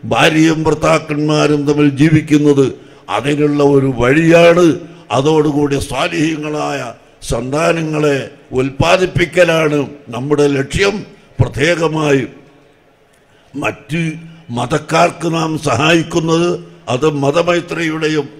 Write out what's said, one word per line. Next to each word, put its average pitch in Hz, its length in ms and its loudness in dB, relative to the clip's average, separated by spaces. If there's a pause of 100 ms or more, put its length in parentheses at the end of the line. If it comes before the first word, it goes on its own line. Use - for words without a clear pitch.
(120)
ഭാര്യയും 156 540 2
ഭർത്താക്കന്മാരും 151 1000 0
തമ്മിൽ 147 200 2 (120)
ജീവിക്കുന്നത്. 147 680 4 (500)
അതിനുള്ള 143 440 0 (160)
ഒരു 135 120 2 (120)
വഴിയാണ്. 165 680 4 (500)
അതോടുകൂടി 147 600 0 (100)
സ്വാലിഹീങ്ങളായ 151 920 -4 (500)
സന്താനങ്ങളെ 151 880 -2 (400)
ഉൽപ്പാദിപ്പിക്കലാണ് 165 1200 0 (360)
നമ്മുടെ 143 320 0 (100)
ലക്ഷ്യം. 190 380 -2 (460)
പ്രത്യേകമായി 151 840 0 (1400)
മറ്റ് 143 400 -6 (560)
മതക്കാർക്ക് 160 760 0
നാം 160 140 -2 (160)
സഹായിക്കുന്നത് 165 840 0 (440)
അത് 135 120 0 (180)
മതമൈത്രിയുടെയും 160 1000 -2 (140)